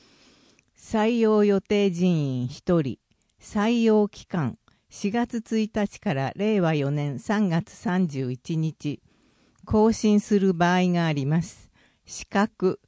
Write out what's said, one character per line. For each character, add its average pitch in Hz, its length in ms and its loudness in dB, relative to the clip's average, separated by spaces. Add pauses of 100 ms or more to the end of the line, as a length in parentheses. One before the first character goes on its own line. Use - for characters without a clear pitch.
(760)
採 226 440 -2
用 214 220 4
予 202 180 4
定 202 280 0
人 160 520 0
員 123 60 -4
一 170 320 -2
人。 131 200 -4 (420)
採 226 440 0
用 214 220 4
期 - 200 -14
間、 139 320 -4 (280)
四 - 220 -6
月 240 280 -4
一 220 380 -4
日 202 240 -4
か 190 140 -4
ら 135 220 -2
令 208 260 0
和 160 140 2
四 139 160 0
年 147 260 -4
三 202 320 0
月 165 220 -2
三 185 360 -2
十 135 240 -4
一 160 240 -8
日。 156 460 -4 (640)
更 220 260 4
新 208 280 2
す 202 200 0
る 190 140 2
場 175 220 2
合 180 140 2
が 170 180 0
あ 156 60 0
り 139 120 -2
ま 156 160 2
す。 - 300 -10 (340)
資 - 220 -16
格、 196 600 -2